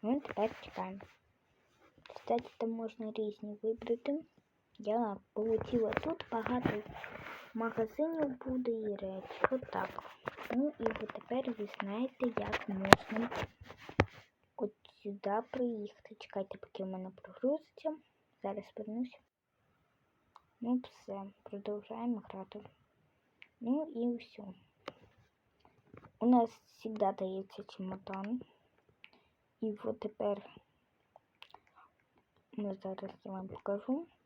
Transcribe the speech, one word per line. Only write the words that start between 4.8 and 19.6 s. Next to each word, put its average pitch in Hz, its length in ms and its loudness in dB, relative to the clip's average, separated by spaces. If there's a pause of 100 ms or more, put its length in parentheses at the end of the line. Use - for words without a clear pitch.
получила 220 580 4
тут - 400 0
багато 226 520 2 (680)
магазинів 254 920 2
буде 254 260 2
і 214 240 0
речі. 190 460 -6 (100)
Отак. - 520 -2 (480)
Ну, 285 280 2
і 233 40 -2
ви 220 100 2
тепер 233 640 -4
ви 208 120 -4 (100)
знаєте, 233 460 -2 (120)
як 202 320 6
можна 196 600 8 (1300)
от 208 180 -6 (300)
сюди 202 480 -4
приїхати. 226 680 -4
Чекайте, - 380 -8
поки - 260 -10
в 190 40 -4
мене 185 220 -6
прогрузиться. 294 880 -4 (460)
Зараз 202 220 -4 (120)
вернусь. 220 420 -6 (1400)